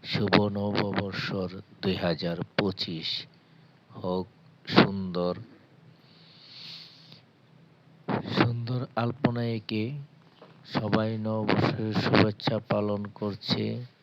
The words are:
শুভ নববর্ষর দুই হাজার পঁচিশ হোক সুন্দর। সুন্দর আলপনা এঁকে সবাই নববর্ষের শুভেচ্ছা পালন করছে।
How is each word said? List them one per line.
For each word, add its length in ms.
শুভ 380
নববর্ষর 1200
দুই 140
হাজার 420
পঁচিশ 680
হোক 240
সুন্দর। 680
সুন্দর 500
আলপনা 480
এঁকে 480
সবাই 440
নববর্ষের 760
শুভেচ্ছা 680
পালন 460
করছে। 800